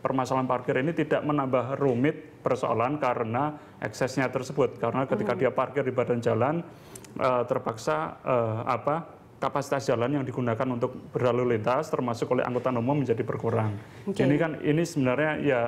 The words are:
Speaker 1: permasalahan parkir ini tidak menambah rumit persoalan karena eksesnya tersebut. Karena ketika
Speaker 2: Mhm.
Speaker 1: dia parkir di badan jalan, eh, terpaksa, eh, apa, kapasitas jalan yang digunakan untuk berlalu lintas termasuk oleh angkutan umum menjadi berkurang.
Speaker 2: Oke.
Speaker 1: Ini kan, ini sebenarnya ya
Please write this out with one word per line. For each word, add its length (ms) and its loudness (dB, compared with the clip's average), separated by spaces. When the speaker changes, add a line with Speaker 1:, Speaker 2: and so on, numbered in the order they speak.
Speaker 1:
permasalahan 400 0
parkir 400 0
ini 80 0
tidak 320 2
menambah 560 0
rumit 640 0
persoalan 560 0
karena 560 0
eksesnya 480 0
tersebut. 480 0
Karena 320 0
ketika 240 0
Speaker 2:
Mhm. 80 -2
Speaker 1:
dia 140 4
parkir 320 0
di 100 -2
badan 240 2
jalan, 400 2
eh, 320 2
terpaksa, 720 -2
eh, 480 0
apa, 540 -2
kapasitas 480 -2
jalan 160 2
yang 160 0
digunakan 480 -2
untuk 240 -2
berlalu 480 2
lintas 320 0
termasuk 400 -2
oleh 160 2
angkutan 320 0
umum 240 2
menjadi 240 0
berkurang. 480 0
Speaker 2:
Oke. 160 -2
Speaker 1:
Ini 160 4
kan, 240 -2
ini 240 2
sebenarnya 460 2
ya 240 4